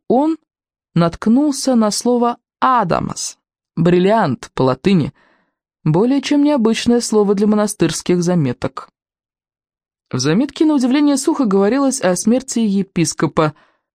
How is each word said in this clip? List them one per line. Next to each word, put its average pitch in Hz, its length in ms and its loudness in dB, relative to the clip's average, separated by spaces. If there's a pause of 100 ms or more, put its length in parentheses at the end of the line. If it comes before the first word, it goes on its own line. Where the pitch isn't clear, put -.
он 302 300 0 (580)
наткнулся 247 840 0
на 214 140 2
слово 240 460 0 (240)
"адамос", 226 800 -2 (360)
бриллиант 180 800 0
по 135 120 -2
латыни — 143 500 0 (680)
более 226 380 0
чем 285 240 0
необычное 233 560 0
слово 208 340 0
для 202 120 0
монастырских 196 760 0
заметок. 165 680 -4 (1200)
В 135 80 -4
заметке, 185 460 -2
на 311 100 2
удивление, 285 420 2
сухо 294 280 -2
говорилось 220 560 0
о 185 140 0
смерти 240 460 0
епископа 165 920 -2 (400)